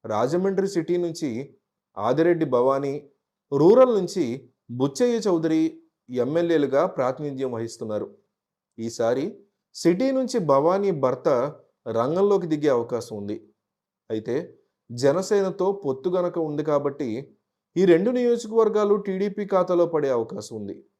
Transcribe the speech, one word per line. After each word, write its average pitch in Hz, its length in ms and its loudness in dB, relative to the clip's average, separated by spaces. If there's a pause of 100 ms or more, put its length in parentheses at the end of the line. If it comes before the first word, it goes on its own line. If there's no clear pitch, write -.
రాజమండ్రి 175 680 2
సిటీ 170 240 0
నుంచి 165 320 -2 (680)
ఆదిరెడ్డి 156 480 2
భవానీ, 135 460 2 (600)
రూరల్ 220 440 6
నుంచి 185 300 -2 (540)
బుచ్చయ్య 180 360 0 (100)
చౌదరి 160 380 0 (600)
ఎమ్మెల్యేలుగా 147 600 2 (140)
ప్రాతినిధ్యం 135 540 -4
వహిస్తున్నారు. 113 560 -6 (680)
ఈసారి 120 480 -2 (500)
సిటీ 180 360 2
నుంచి 262 260 -2 (140)
భవానీ 180 400 2 (120)
భర్త 127 240 -2 (720)
రంగంలోకి 180 560 2
దిగే 151 240 0
అవకాశం 117 440 -6
ఉంది. 104 160 -8 (720)
అయితే 113 280 -4 (520)
జనసేనతో 185 760 0 (180)
పొత్తు 135 240 -4
గనక 175 300 -2
ఉంది 151 320 -4
కాబట్టి 143 400 -2 (640)
ఈ 175 100 2
రెండు 180 260 6
నియోజకవర్గాలు 226 840 2 (100)
టీడీపీ 202 400 -4
ఖాతాలో 180 400 2
పడే 156 320 -2
అవకాశం 110 440 -8
ఉంది. 98 140 -10 (240)